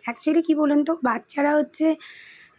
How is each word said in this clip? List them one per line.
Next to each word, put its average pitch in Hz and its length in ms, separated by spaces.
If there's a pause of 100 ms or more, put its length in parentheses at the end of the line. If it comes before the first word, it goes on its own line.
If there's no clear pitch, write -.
Actually 311 340
কী 320 120
বলুন 294 300
তো, 320 200
বাচ্চারা 285 520
হচ্ছে, 311 380 (640)